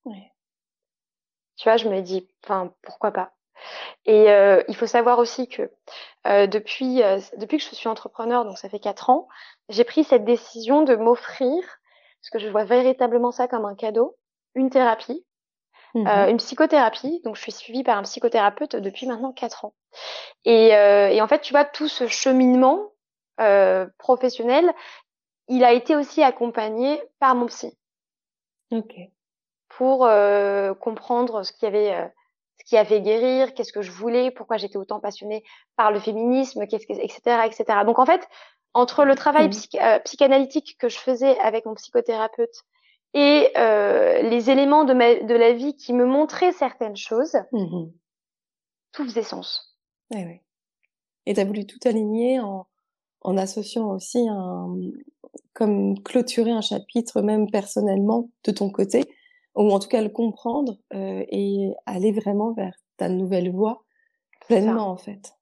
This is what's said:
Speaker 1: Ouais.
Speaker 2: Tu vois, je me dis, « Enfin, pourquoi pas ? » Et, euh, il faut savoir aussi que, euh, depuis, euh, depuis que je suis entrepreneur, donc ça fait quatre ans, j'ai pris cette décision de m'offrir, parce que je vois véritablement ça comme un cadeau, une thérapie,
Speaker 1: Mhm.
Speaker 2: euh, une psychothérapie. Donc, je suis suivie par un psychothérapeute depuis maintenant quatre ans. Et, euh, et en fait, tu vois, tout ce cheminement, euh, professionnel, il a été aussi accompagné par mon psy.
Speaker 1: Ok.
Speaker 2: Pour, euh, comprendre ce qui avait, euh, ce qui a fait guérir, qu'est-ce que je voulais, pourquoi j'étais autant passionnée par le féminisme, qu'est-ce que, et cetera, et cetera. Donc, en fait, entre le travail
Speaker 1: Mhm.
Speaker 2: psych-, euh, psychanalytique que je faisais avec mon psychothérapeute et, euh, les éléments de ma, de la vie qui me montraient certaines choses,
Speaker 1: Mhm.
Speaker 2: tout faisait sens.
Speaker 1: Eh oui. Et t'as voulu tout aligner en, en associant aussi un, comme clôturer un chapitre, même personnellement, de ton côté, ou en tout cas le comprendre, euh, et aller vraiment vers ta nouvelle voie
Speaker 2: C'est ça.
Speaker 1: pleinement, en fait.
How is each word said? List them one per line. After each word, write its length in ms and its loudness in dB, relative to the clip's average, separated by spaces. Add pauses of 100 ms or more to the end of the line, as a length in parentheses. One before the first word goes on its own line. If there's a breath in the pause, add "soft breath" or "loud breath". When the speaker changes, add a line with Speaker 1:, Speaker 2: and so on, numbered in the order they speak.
Speaker 1:
Ouais. 260 -18 (1300)
Speaker 2:
Tu 120 -8
vois, 80 4
je 120 -2
me 120 -4
dis, « 260 -8 (160)
Enfin, 380 -6
pourquoi 300 -6
pas ? » 220 -8 (720 loud breath)
Et, 260 6
euh, 380 6
il 60 -8
faut 120 -4
savoir 320 2
aussi 300 -2
que, 200 -8 (560 loud breath)
euh, 220 4
depuis, 560 -2
euh, 160 2 (180)
depuis 200 -6
que 60 -4
je 120 -16
suis 140 -8
entrepreneur, 560 -4
donc 120 -14
ça 120 -18
fait 100 -12
quatre 300 -6
ans, 180 2 (400 loud breath)
j'ai 160 0
pris 220 0
cette 180 4
décision 600 0
de 120 4
m'offrir, 680 0
parce 720 -20
que 80 -6
je 80 -8
vois 160 -2
véritablement 680 0
ça 180 -4
comme 160 -4
un 100 -10
cadeau, 420 -4 (380)
une 140 0
thérapie, 560 -2 (680 soft breath)
Speaker 1:
Mhm. 140 -2
Speaker 2:
euh, 220 4
une 80 2
psychothérapie. 880 0
Donc, 100 -10
je 60 -16
suis 100 -14
suivie 320 -10
par 140 0
un 60 -4
psychothérapeute 720 -2
depuis 300 -10
maintenant 260 -8
quatre 320 -12
ans. 80 -16 (720 loud breath)
Et, 300 8
euh, 340 6
et 120 4
en 60 0
fait, 140 2
tu 100 -14
vois, 140 4
tout 240 -8
ce 180 -4
cheminement, 840 2 (480)
euh, 460 4 (100)
professionnel, 760 0 (760 loud breath)
il 160 4
a 80 8
été 240 2
aussi 260 0
accompagné 760 -2 (180)
par 160 2
mon 120 -4
psy. 300 -16 (960)
Speaker 1:
Ok. 240 -8 (720)
Speaker 2:
Pour, 380 0
euh, 680 2
comprendre 680 -6
ce 80 -10
qui 140 -8
avait, 280 0
euh, 140 -6 (520)
ce 60 -20
qui 120 2
a 80 6
fait 160 2
guérir, 520 0
qu'est-ce 200 -10
que 80 -8
je 100 -10
voulais, 400 -2
pourquoi 260 -8
j'étais 200 -8
autant 220 -8
passionnée 440 -10 (340 soft breath)
par 140 4
le 80 -2
féminisme, 680 -2
qu'est-ce 180 -6
que, 80 -10
et 140 -6
cetera, 400 0
et 40 -4
cetera. 340 0
Donc, 140 2
en 60 6
fait, 220 2 (460 soft breath)
entre 320 2
le 100 6
travail 300 2
Speaker 1:
Mhm. 60 0
Speaker 2:
psych-, 300 -8
euh, 180 4
psychanalytique 800 0
que 120 -4
je 100 -12
faisais 400 0
avec 260 -2
mon 100 -10
psychothérapeute 880 -4 (500)
et, 440 4
euh, 640 2
les 280 0
éléments 320 4
de 100 2
ma, 220 6
de 200 -4
la 180 4
vie 240 -6
qui 160 -8
me 120 2
montraient 460 0
certaines 460 -6
choses, 400 -4 (160)
Speaker 1:
Mhm. 380 -6 (1000)
Speaker 2:
tout 140 -10
faisait 180 -6
sens. 540 -14 (360)
Speaker 1:
Eh 120 -10
oui. 160 -18 (840)
Et 100 -4
t'as 100 0
voulu 200 -8
tout 200 -20
aligner 540 -2
en, 280 -12 (540)
en 160 -4
associant 520 -6
aussi 380 -4
un, 480 -8 (800)
comme 500 -2
clôturer 480 -2
un 100 -4
chapitre, 600 -6
même 280 0
personnellement, 800 -4 (140)
de 80 -2
ton 180 -4
côté, 340 -2 (520 soft breath)
ou 180 2
en 60 0
tout 100 -10
cas 120 -2
le 80 -4
comprendre, 680 -6 (160)
euh, 340 -10
et 440 -4 (140)
aller 260 -2
vraiment 420 -4
vers 200 -10 (240)
ta 120 -6
nouvelle 420 -4
voie 320 -4 (640)
Speaker 2:
C'est 80 2
ça. 60 2
Speaker 1:
pleinement, 280 -2
en 80 -10
fait. 440 -20